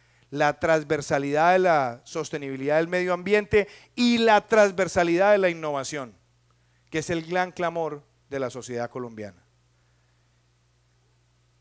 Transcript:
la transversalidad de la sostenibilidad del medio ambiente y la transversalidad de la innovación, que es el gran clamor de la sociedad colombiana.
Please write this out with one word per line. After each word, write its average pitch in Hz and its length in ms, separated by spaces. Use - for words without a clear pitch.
la 147 280
transversalidad 151 960
de 185 80
la 143 440
sostenibilidad 143 760
del 165 100
medio 180 240
ambiente 202 560
y 240 240
la 214 280
transversalidad 190 840
de 208 60
la 185 120
innovación, 143 640
que 160 80
es 156 120
el 165 140
gran 180 280
clamor 165 520
de 135 100
la 123 100
sociedad 120 400
colombiana. 107 540